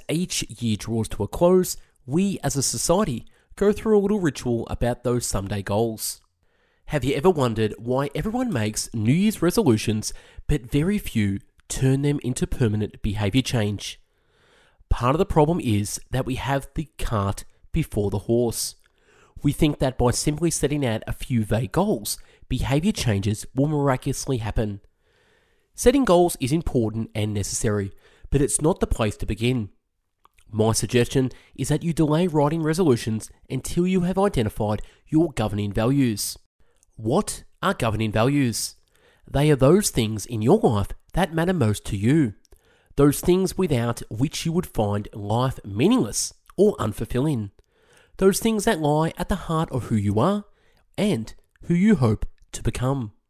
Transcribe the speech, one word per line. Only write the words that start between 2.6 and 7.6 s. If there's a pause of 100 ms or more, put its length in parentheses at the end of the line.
society (280)
go
through
a
little
ritual
about
those
someday
goals. (680)
Have
you
ever
wondered